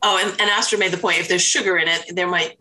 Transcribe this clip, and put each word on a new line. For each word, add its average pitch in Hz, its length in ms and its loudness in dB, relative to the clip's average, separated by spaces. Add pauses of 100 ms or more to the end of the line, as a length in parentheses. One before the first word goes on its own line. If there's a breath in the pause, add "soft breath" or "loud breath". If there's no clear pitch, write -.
Oh, 196 220 2
and, 202 160 -4
and 208 80 2
Astrid 208 300 0
made 185 140 0
the 180 40 -2
point, 170 220 0
if 170 80 -4
there's 175 160 2
sugar 190 340 0
in 165 120 0
it, 165 260 -2
there 180 140 0
might 170 320 -2